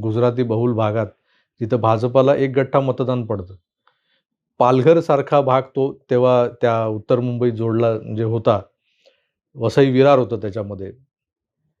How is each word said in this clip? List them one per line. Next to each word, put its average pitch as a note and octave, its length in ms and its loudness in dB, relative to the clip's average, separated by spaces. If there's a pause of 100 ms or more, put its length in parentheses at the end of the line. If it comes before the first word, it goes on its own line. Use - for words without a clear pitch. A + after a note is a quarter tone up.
गुजराती A#2+ 420 -2
बहुल A#2 300 -2
भागात G#2+ 340 -2 (520)
जिथं A#2 180 -2
भाजपाला B2 580 2
एक C3+ 200 -2
गठ्ठा C#3 240 0
मतदान B2 460 -2
पडतं, G2 300 -8 (1040)
पालघरसारखा C#3 840 2
भाग C3 200 2
तो C3+ 480 -6
तेव्हा B2 380 2 (140)
त्या A2+ 240 0
उत्तर A2 340 -2
मुंबईत A#2+ 340 -2
जोडला, A2+ 400 0
म्हणजे A2 300 -6
होता, A2 380 0 (920)
वसई C3 360 2
विरार C3+ 280 4
होतं A2+ 180 -2
त्याच्यामध्ये. G2+ 560 -10 (880)